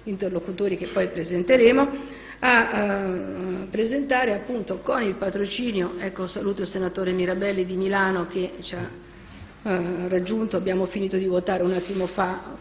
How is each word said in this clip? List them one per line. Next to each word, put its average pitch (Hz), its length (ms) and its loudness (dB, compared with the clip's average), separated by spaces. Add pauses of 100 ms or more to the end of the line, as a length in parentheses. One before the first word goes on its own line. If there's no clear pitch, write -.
interlocutori 185 720 -2
che 180 100 -6
poi 185 220 0
presenteremo 233 800 6 (500)
a, 233 400 6
eh, 190 880 -2
presentare 254 640 2
appunto 202 440 -4
con 254 240 0
il 196 120 0
patrocinio, 196 840 -2
ecco 185 300 -4
saluto 196 320 -2
il 180 80 -2
senatore 185 420 -2
Mirabelli 185 560 0
di 185 80 -6
Milano 190 520 2
che 180 340 -4
ci 175 160 -8
ha, 175 120 -6 (760)
eh, 180 440 -2
raggiunto, 190 480 0
abbiamo 185 300 2
finito 196 300 -2
di 190 100 2
votare 180 380 2
un 180 80 2
attimo 185 340 -2
fa 185 340 -2 (200)